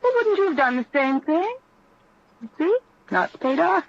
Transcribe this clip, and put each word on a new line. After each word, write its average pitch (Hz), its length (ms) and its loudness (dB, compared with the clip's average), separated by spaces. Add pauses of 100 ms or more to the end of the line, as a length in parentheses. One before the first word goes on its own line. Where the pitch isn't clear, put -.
Well, 494 140 2
wouldn't 440 220 2
you 392 100 2
have 302 100 -2
done 247 200 2
the 247 160 -4
same 269 280 0
thing? 370 340 -2 (1000)
See? 381 200 0 (340)
Now 185 120 0
it's - 140 -6
paid 269 220 -2
off. 349 300 2